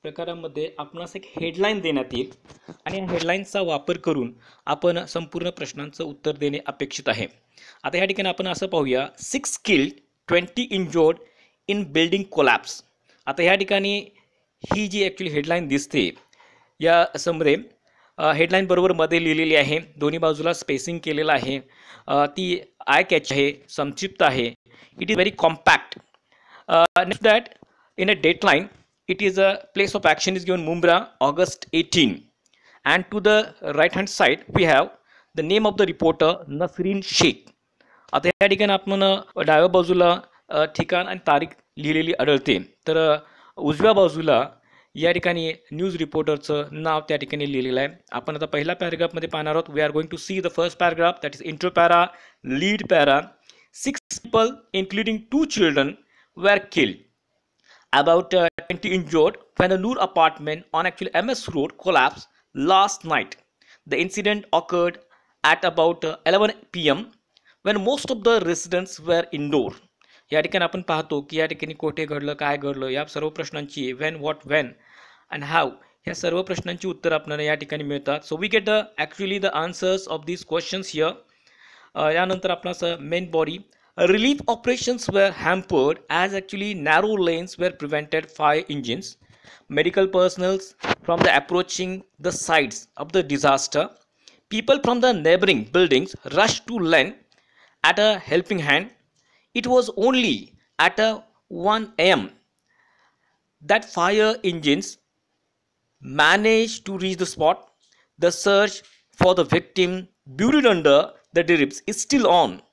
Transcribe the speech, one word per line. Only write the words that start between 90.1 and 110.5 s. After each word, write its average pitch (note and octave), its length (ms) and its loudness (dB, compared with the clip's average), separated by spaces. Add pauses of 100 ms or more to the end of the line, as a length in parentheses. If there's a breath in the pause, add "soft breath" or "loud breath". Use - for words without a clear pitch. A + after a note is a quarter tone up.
from F3 160 -2
the D#3+ 180 6
approaching F3+ 680 -2 (160)
the E3 100 -2
sites D#3 560 -2 (100)
of D3 140 -12
the F#3+ 100 2
disaster. C#3+ 720 0 (600 soft breath)
People A3+ 340 0
from A#3+ 160 0
the B3 120 4
neighboring E3+ 520 2
buildings D3+ 500 2 (220)
rushed G#3 320 2
to A#3 60 -8
lend E3 420 2 (640 soft breath)
at E3+ 160 4
a G#3 220 2
helping F3+ 400 -2
hand. D3 300 0 (640)
It A#3+ 120 -4
was B3 300 2
only A3+ 580 0 (240)
at F3+ 220 2
a G#3+ 240 0 (240)
one G#3 500 -4
A F3+ 140 6
M A2+ 180 0 (1300)
that G3+ 220 0
fire G#3+ 600 2
engines E3 540 0 (1000)
managed G#3 840 2
to G3 120 -8
reach F#3 200 -4
the F3+ 80 -2
spot. - 460 -2 (480)
The E3+ 100 4
search G3+ 520 0 (280 soft breath)
for F#3 240 4
the F#3 80 2
victim F3+ 640 -2 (180)
buried A#3+ 420 2